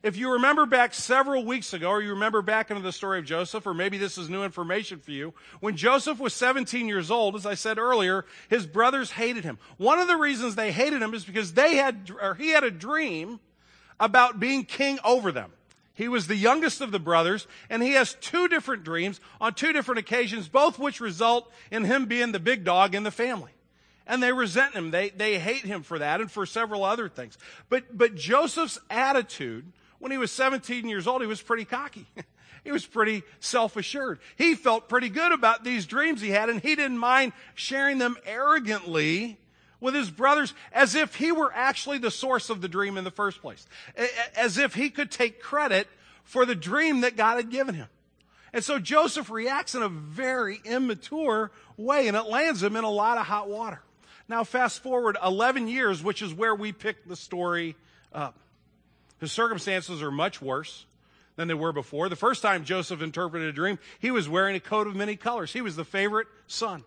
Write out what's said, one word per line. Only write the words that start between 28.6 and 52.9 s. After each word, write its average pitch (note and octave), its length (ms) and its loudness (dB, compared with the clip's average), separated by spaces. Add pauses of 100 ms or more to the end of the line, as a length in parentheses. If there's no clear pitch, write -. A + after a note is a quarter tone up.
attitude, G3+ 840 -2 (260)
when C4 140 -8
he C4+ 60 -2
was A#3 120 -2
seventeen B3 560 -2
years G3+ 220 -4
old, B3+ 140 0
he A3+ 40 -2
was G#3+ 160 -6
pretty A3+ 220 -2
cocky. C4+ 420 -8 (100)
<laughs> - 80 -14 (400)
He - 80 -6
was - 120 -2
pretty G#3+ 380 0 (160)
self-assured. A3+ 800 -2 (160)
He D#4+ 220 4
felt A3+ 320 2
pretty B3 200 2
good D#4+ 220 2
about A3+ 320 4
these A#3 240 -2
dreams C#4 340 0
he G#3 100 -4
had, G#3+ 200 2
and A3+ 100 -2
he D4+ 140 0
didn't C4+ 240 0
mind B3 340 4 (220)
sharing C#4 440 0
them A#3+ 180 0 (100)
arrogantly G#3 1120 0 (400)
with C4 160 -2
his B3 160 0
brothers, C4+ 420 4 (200)
as A#3+ 240 4
if D#4 180 0
he D#4 160 0
were D#4 240 2
actually C4+ 440 -2
the A#3 120 -2
source B3+ 400 -2
of G#3 100 -6
the F3+ 60 -6
dream G3 320 -4
in F#3 60 -6
the F#3 80 -8
first G3+ 280 -4
place, - 280 -16 (280)
a-, A#3 60 -2
a-, A#3 380 -2
as A3+ 180 2
if C#4 160 2
he C4 160 -2
could - 220 -6
take A#3 280 -2
credit A#3+ 460 0 (380)
for B3+ 200 4
the B3 120 2
dream B3 460 2
that A#3+ 140 2
God A3+ 200 4
had A#3 140 -4
given B3+ 260 -2
him. B2 100 -12 (640)
And A3 120 -2
so C#4+ 160 -2
Joseph C#4 500 2
reacts B3 460 -4
in A#3 80 0
a G3+ 40 -2
very G3+ 760 -6
immature A#3+ 880 -2 (240)
way, B3+ 320 2
and G#3 80 2
it A3+ 100 0
lands A#3+ 380 0
him G#3 100 0
in A3+ 80 -2
a A3 80 0